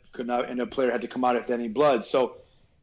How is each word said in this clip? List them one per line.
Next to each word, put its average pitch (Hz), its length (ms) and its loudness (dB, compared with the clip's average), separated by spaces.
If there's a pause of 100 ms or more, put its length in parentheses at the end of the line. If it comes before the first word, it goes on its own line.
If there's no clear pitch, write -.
(120)
could 120 160 -8
not, 123 220 -2
and 123 100 -6
a 120 80 -2
player 123 240 0
had 117 100 -2
to 117 60 -6
come 127 160 -4
out 123 140 4
if 110 100 -6
they 127 60 0
had 120 80 -2
any 117 80 -4
blood. 127 340 2
So 131 340 0 (460)